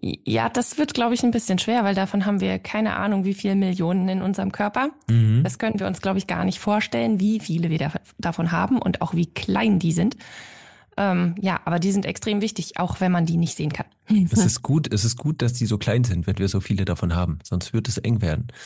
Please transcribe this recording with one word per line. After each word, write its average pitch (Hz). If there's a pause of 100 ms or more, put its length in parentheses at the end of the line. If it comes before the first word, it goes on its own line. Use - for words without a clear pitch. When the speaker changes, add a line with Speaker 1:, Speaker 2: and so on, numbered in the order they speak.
Speaker 1:
Ja, -
das 240
wird, 294
glaub 233
ich, 240
ein 247
bisschen 214
schwer, 226
weil 196
davon 190
haben 202
wir 190
keine 208
Ahnung, 196
wie 196
viele 196
Millionen 185
in 185
unserem 190
Körper. 208 (180)
Speaker 2:
Mhm. 113
Speaker 1:
Das -
können 220
wir 196
uns, 190
glaub 190
ich, 196
gar 175
nicht 190
vorstellen, 214
wie 214
viele 170
wir 160
da-, 156 (260)
davon 170
haben 190
und -
auch -
wie 165
klein 202
die 165
sind. 170 (800)
Ähm, 180
ja, 190
aber 170
die 190
sind 196
extrem 208
wichtig, -
auch -
wenn 185
man 170
die 165
nicht 170
sehen 151
kann. - (460)
Speaker 2:
Es 160
ist -
gut, 147
es 104
ist 117
gut, 151
dass 120
die 120
so 104
klein 117
sind, 87
wenn 95
wir 98
so 95
viele 95
davon 87
haben. 85
Sonst -
wird 113
es -
eng 110
werden. 80 (180)